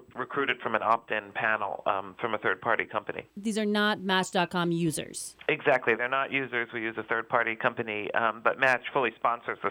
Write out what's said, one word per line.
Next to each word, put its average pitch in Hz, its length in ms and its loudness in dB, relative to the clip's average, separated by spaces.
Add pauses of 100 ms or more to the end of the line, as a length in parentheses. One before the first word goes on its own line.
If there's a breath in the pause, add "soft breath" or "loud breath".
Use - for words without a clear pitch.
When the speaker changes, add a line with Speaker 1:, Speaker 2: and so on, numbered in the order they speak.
(160)
Speaker 1:
recruited 127 440 -2
from 113 160 -2
an 104 80 0
opt-in 107 500 0
panel, 107 520 -2
um, 98 340 -2
from 113 140 -2
a 104 60 -2
third-party 104 460 0
company. - 380 -6 (140)
Speaker 2:
These 208 200 -4
are 214 80 0
not 208 360 2
Match 185 300 0
dot 175 180 2
com 175 220 0
users. - 680 -2 (100)
Speaker 1:
Exactly. 139 480 4
They're 123 140 -2
not 135 220 0
users. 120 420 -2
We 120 80 -4
use 110 160 -4
a 107 60 -4
third-party 113 540 0
company, 110 560 -2
um, 113 300 0
but - 160 2
Match 127 220 4 (100)
fully 127 240 0
sponsors 117 480 -2
the 101 80 0